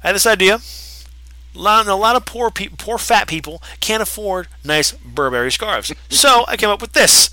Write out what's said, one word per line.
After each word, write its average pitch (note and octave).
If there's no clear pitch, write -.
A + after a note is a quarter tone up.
I E3+
had F#3
this G3
idea. G#3
A -
lot, G#3+
a G3+
lot A3
of B3
poor A#3
peop-, -
poor A3
fat G#3+
people D#3+
can't A3
afford F#3+
nice D3+
Burberry B2
scarves. D#3
So B3+
I -
came G#3+
up G#3
with A#3
this. -